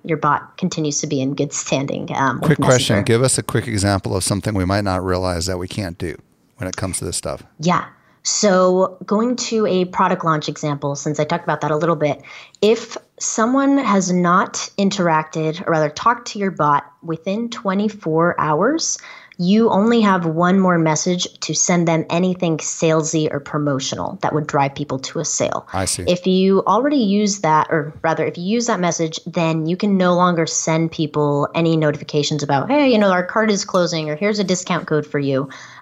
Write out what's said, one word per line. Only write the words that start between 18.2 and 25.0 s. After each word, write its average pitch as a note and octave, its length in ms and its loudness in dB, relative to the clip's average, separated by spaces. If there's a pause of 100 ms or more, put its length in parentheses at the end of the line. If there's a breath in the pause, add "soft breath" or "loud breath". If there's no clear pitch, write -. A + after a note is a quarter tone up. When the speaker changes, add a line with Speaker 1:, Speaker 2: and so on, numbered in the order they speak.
Speaker 1:
hours, F3+ 580 0 (400 loud breath)
you G#3 320 4
only A3+ 320 4
have F#3 240 4
one F3 340 2
more F3+ 160 4
message E3 500 0 (140)
to - 140 -4
send F3 340 2
them E3 220 2
anything F3+ 480 0
salesy D#3+ 720 0
or C#3+ 80 -4
promotional C#3+ 800 -4
that - 140 -2
would D3+ 120 -2
drive C#3 280 0
people C3+ 240 -6
to - 200 -8